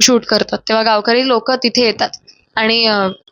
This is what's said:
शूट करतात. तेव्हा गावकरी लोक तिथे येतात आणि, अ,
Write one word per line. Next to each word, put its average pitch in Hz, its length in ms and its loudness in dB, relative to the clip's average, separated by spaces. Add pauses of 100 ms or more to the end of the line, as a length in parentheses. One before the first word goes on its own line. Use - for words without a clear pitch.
शूट 240 240 2
करतात. - 320 -2 (100)
तेव्हा 220 160 0
गावकरी 226 440 2
लोक 233 240 0
तिथे 247 300 0
येतात 220 280 0 (460)
आणि, 226 300 0
अ, 202 220 0 (240)